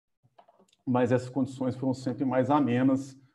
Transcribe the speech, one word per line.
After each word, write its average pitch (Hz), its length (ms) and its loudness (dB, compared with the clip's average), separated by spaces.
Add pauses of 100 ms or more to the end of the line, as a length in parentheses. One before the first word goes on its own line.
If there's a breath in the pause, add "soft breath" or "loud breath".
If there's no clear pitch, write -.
(880)
mas 123 260 2
essas 123 160 0
condições 127 480 -4
foram 131 180 -2
sempre 131 300 -6
mais 127 260 2
amenas 131 680 2 (160 soft breath)